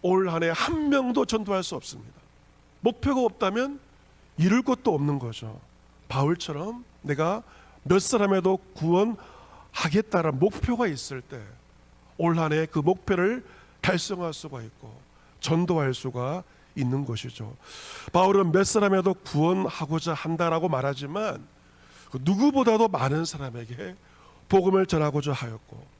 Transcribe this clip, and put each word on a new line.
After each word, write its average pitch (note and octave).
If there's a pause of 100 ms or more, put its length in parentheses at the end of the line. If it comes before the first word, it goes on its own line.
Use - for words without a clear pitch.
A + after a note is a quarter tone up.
올 F#3
한 E3
해 E3
한 D4+
명도 C4
전도할 G3+
수 -
없습니다. A2 (680)
목표가 B3+
없다면 A#3 (600)
이룰 F#3+
것도 A#3+
없는 C#3+
거죠. A2+ (480)
바울처럼 E3+ (180)
내가 D#3 (400)
몇 F3+
사람에도 F#3+ (160)
구원하겠다라는 F3
목표가 A3+
있을 C3+
때 B2 (760)
올 E3
한 D#3+
해 D#3+
그 -
목표를 F#3 (380)
달성할 F3
수가 C#3
있고 A2+ (460)
전도할 E3
수가 C3 (320)
있는 C3
것이죠. A#2 (560)
바울은 F#3
몇 F#3+
사람에도 F#3+
구원하고자 E3
한다라고 E3
말하지만 C#3+ (640)
그 C3+
누구보다도 A3+
많은 D3+
사람에게 B2 (540)
복음을 F#3+
전하고자 D3
하였고 A2+ (160)